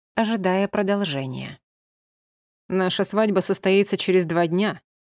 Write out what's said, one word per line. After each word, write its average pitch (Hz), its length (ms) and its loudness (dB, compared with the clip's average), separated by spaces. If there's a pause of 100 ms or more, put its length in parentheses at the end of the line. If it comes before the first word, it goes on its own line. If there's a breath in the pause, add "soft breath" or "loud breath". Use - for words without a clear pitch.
(160)
ожидая 196 500 0
продолжения. 139 920 -4 (1080)
«Наша 185 360 0
свадьба 202 340 2
состоится 196 580 2
через 185 280 2
два 170 240 0
дня. 180 320 -2 (280)